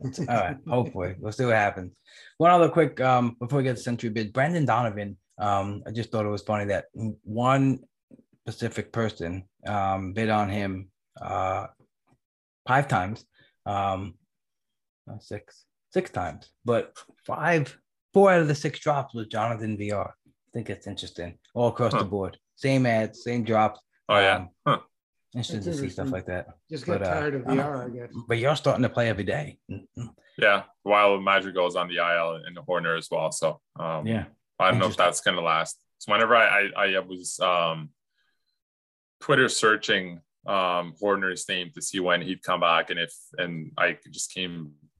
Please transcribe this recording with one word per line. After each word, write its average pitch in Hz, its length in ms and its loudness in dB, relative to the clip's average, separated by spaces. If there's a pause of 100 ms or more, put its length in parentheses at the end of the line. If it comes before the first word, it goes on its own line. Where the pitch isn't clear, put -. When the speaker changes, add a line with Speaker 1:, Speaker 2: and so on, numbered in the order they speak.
Speaker 1:
All 135 240 -6
right. 95 340 0
Speaker 2:
<laughs> - 60 -20
Speaker 1:
Hopefully. 101 500 -2
We'll 107 140 -8
see 127 140 -2
what 117 100 4
happens. 98 400 0 (420)
One 170 140 6
other 170 180 8
quick, 156 320 2
um, 123 380 4
before 127 180 -2
we 135 60 2
get 127 140 -2
to - 40 -12
Century 120 300 -4
bid, 107 220 -4
Brandon 151 320 2
Donovan, 107 520 0 (220)
um, 101 480 0
I - 40 -8
just 110 200 -6
thought 110 140 0
it 104 40 -2
was 104 140 -4
funny 104 220 -2
that 101 280 -2
one 123 840 0 (680)
specific 113 440 -6
person, 95 520 -4 (240)
um, 95 460 -2
bid 110 160 -2
on 107 200 2
him, 98 400 -4 (300)
uh, 92 460 -4 (1000)
five 139 200 4
times, 104 380 -2 (400)
um, 98 480 -4 (1000)
uh, 107 80 -12
six, - 460 -16 (260)
six 180 200 -2
times, 87 400 -8 (120)
but 113 320 -2 (300)
five, 156 500 -2 (380)
four 196 180 8
out 175 100 6
of 156 60 2
the 147 80 2
six - 240 -4
drops 139 360 -2
was 113 120 -8
Jonathan 110 500 -4
V 104 140 -4
R. 101 220 -4 (140)
I - 260 -20
think 117 160 -8
it's - 180 -12
interesting 87 500 -10 (180)
all 120 140 2
across 117 240 0
the 117 60 2
Speaker 3:
Huh. 98 60 2
Speaker 1:
board. 95 320 -4 (180)
Same 135 300 2
ads, 110 380 0
same 120 200 -2
drops. 107 360 2 (280)
Speaker 3:
Oh, 104 120 4
yeah. 95 160 6
Speaker 1:
Um, 90 140 -6 (160)
Speaker 3:
Huh. 131 140 2 (540)
Speaker 1:
interesting 120 280 -6
Speaker 2:
That's - 40 -8
Speaker 1:
to 170 80 -4
see 139 160 -4
stuff 92 180 -8
Speaker 2:
interesting. - 40 -2
Speaker 1:
like 90 340 -6
that. - 80 -20 (160)
Speaker 2:
Just 143 160 -10
got 101 140 0
Speaker 1:
But, 98 80 -2
uh, 87 60 0
Speaker 2:
tired 147 220 -2
of 131 60 -4
Speaker 1:
I 123 60 -10
don't 135 100 2
Speaker 2:
V 135 60 2
R, 143 120 -4 (140)
Speaker 1:
know. 117 60 -10
Speaker 2:
I - 20 -10
guess. 120 160 -14 (140)
Speaker 1:
But 117 100 0
you're 135 180 2
starting 123 280 2
to 110 60 2
play 117 200 0
every 101 160 -2
day. 92 320 -4 (120)
Mm-hmm. - 360 -12 (320)
Speaker 3:
Yeah, 101 260 4 (200)
while 101 360 6
Madrigal's 92 560 0
on 90 120 -2
the 87 120 -4
I 85 180 2
L 82 180 -2
and 85 220 -14
Hoerner 82 400 -2
as 82 140 -8
well. 80 200 -2
So, 78 280 -2 (200)
um, 80 260 -4
Speaker 1:
Yeah. 107 200 -2 (340)
Speaker 3:
I 92 100 4
don't 117 100 4
know 92 60 2
if 90 60 0
Speaker 1:
Interesting. - 140 2
Speaker 3:
that's 87 160 0
gonna 90 200 0
last. 82 360 0 (200)
So - 160 -6
whenever 113 220 6
I, 101 320 6 (100)
I, 98 180 2
I 95 40 2
was, 90 420 -8
um, 82 480 2 (1300)
Twitter 131 280 4
searching, 98 720 2 (260)
um, 90 540 0
Hoerner's 98 480 0
name 90 240 -4
to - 80 -18
see - 180 -4
when 87 220 2
he'd 90 220 -6
come 90 180 0
back, 82 280 2
and 87 100 -4
if, 85 140 -6 (240)
and 82 400 -6
I 87 200 0 (140)
just - 220 -10
came, 87 400 -10 (260)